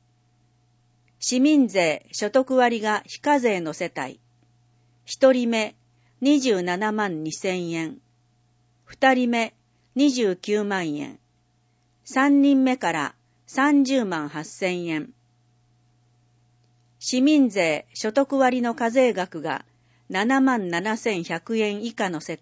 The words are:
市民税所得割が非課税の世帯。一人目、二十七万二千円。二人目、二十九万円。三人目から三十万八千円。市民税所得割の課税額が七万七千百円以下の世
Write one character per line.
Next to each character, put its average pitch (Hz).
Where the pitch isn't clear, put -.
市 247
民 277
税 175
所 208
得 262
割 240
が 214
非 -
課 285
税 220
の 160
世 170
帯。 135
一 -
人 247
目、 220
二 285
十 220
七 185
万 196
二 156
千 180
円。 160
二 -
人 247
目、 233
二 285
十 233
九 208
万 185
円。 135
三 277
人 277
目 254
か 180
ら 151
三 285
十 254
万 160
八 151
千 180
円。 156
市 254
民 285
税 170
所 220
得 277
割 254
の 233
課 233
税 247
額 180
が 147
七 220
万 247
七 190
千 196
百 180
円 208
以 226
下 196
の 156
世 160